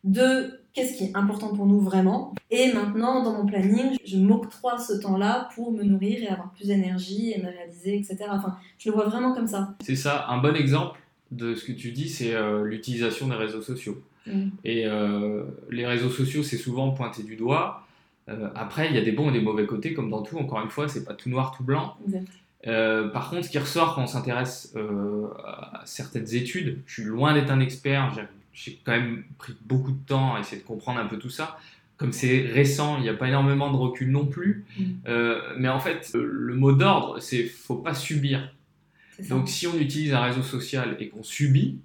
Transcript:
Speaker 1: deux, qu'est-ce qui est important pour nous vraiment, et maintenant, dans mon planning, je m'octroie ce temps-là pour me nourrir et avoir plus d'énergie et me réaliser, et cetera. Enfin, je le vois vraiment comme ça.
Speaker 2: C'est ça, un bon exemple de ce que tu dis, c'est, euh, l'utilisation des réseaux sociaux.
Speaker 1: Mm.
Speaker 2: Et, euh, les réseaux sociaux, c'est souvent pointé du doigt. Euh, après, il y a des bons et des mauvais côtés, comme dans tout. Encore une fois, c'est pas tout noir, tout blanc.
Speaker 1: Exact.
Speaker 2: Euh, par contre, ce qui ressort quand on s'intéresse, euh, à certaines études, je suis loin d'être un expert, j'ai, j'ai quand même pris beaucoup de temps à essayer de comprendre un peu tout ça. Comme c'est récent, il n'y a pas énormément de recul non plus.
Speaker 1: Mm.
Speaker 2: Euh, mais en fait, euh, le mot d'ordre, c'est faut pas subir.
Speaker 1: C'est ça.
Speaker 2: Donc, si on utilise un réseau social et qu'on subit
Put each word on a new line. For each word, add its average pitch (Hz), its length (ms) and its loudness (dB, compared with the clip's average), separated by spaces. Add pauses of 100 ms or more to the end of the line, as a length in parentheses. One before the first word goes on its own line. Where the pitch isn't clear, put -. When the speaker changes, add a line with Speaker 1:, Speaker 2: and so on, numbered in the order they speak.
Speaker 1:
deux, 254 580 4 (120)
qu'est-ce 254 260 -2
qui 196 60 0
est 190 120 -4
important 208 380 0
pour 202 120 2
nous 202 140 8
vraiment, 190 540 4 (160)
et 247 220 6
maintenant, 220 500 2
dans 220 120 0
mon 208 120 0
planning, 220 580 4
je 190 120 -4
m'octroie 233 640 4
ce 220 160 -4
temps-là 202 600 0
pour 233 180 -6
me 208 100 -2
nourrir 202 400 2
et 208 60 -6
avoir 185 240 -6
plus 202 160 -10
d'énergie 190 640 0
et 190 60 -4
me 180 100 -4
réaliser, 180 500 -6
et 202 40 -2
cetera. 202 340 -6
Enfin, 190 200 -2 (220)
je 220 120 -4
le 208 40 0
vois 208 120 4
vraiment 247 280 2
comme 226 120 0
ça. 196 360 -2
Speaker 2:
C'est 131 140 0
ça, 143 320 -2
un 123 100 0
bon 147 180 4
exemple 135 420 2 (320)
de 117 240 -4
ce 110 100 -8
que 131 80 -8
tu 120 200 -8
dis, 135 160 -4
c'est, 113 260 -4
euh, 107 300 0
l'utilisation 117 640 -2
des 123 60 -2
réseaux 110 280 -4
sociaux. 123 400 -8 (240)
Speaker 1:
Mm. 196 220 -2 (160)
Speaker 2:
Et, 113 220 0
euh, 104 580 0 (260)
les 120 160 -4
réseaux 123 240 0
sociaux, 135 320 -2
c'est 123 160 -4
souvent 131 320 -2
pointé 120 320 -4
du 110 140 -12
doigt. 139 460 -2 (460)
Euh, 107 260 -8
après, 113 340 -4
il 151 60 2
y 120 40 4
a 104 40 2
des 110 100 2
bons 143 180 2
et - 20 2
des 117 80 2
mauvais 107 260 0
côtés, 110 280 -4
comme 110 160 -4
dans 107 120 -4
tout. 160 160 -8
Encore 131 240 -4
une 110 80 -8
fois, 147 180 -4
c'est 135 160 -6
pas - 100 -12
tout - 160 -10
noir, 131 260 -2
tout 131 80 -8
blanc. 143 320 0 (100)
Speaker 1:
Exact. 185 200 -4 (400)
Speaker 2:
Euh, 110 420 2
par 120 220 -6
contre, 170 140 -4
ce - 60 -10
qui 147 80 -2
ressort 165 360 2
quand 139 80 0
on 120 40 0
s'intéresse, 127 680 -4
euh, 104 500 -2 (180)
à - 420 -14
certaines 110 480 -8
études, 131 520 -2
je - 80 -18
suis 113 100 -8
loin 127 300 2
d'être 139 160 2
un 135 100 4
expert, 131 540 0
j'ai, 104 80 -8 (320)
j'ai - 300 -16
quand 120 80 0
même 117 320 0 (140)
pris - 160 -16 (120)
beaucoup 131 260 2
de - 140 -4
temps 131 300 2
à 104 40 -4
essayer - 220 -10
de - 40 -20
comprendre 123 340 -6
un 104 60 -4
peu 104 120 -6
tout 127 100 -10
ça. - 300 -8 (400)
Comme 135 140 0
c'est 131 280 4
récent, 139 560 4
il 131 60 -2
n'y 113 80 0
a 107 40 0
pas 127 140 0
énormément 139 420 4
de 139 60 4
recul 127 340 0
non 143 140 4
plus. 175 400 0 (140)
Speaker 1:
Mm. 190 40 0 (240)
Speaker 2:
Euh, 117 340 2 (180)
mais 127 100 2
en 135 120 2
fait, - 340 -4
euh, 120 180 2
le 120 220 -4
mot 139 180 8
d'ordre, 165 480 6
c'est 120 240 -2
faut - 320 -6
pas 160 180 -4
subir. 139 600 -2 (640)
Speaker 1:
C'est 190 80 -14
ça. 131 100 -2
Speaker 2:
Donc, 131 160 2
si - 160 -4
on 170 120 0
utilise 143 360 0
un 120 80 4
réseau 123 200 0
social 123 560 -4
et 104 120 -8
qu'on 110 120 -16
subit 135 640 2